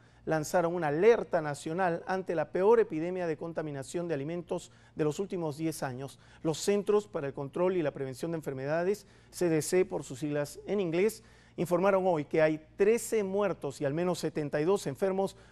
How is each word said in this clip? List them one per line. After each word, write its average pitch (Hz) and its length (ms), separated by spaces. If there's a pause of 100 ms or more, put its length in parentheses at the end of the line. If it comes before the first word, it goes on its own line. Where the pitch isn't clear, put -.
(260)
lanzaron 165 500
una 170 120
alerta 185 540
nacional 165 640
ante 185 300
la 151 160
peor 208 280
epidemia 180 480
de 156 100
contaminación 165 720
de 170 60
alimentos 170 580 (240)
de 156 80
los 151 160
últimos 170 380
diez 160 260
años. 135 360 (240)
Los 156 160
Centros 202 480
para 143 200
el 135 60
Control 170 420
y 175 60
la 143 100
Prevención 139 400
de 165 60
Enfermedades, 156 680 (240)
C 180 180
D 156 120
C 185 240
por 180 180
sus 135 160
siglas 147 480
en 202 120
inglés, 185 440 (340)
informaron 185 480
hoy 160 200
que 160 160
hay 156 240 (120)
trece 220 460
muertos 190 580
y 147 40
al 139 80
menos 175 260
setenta 151 420
y 151 40
dos 190 220
enfermos 190 480 (160)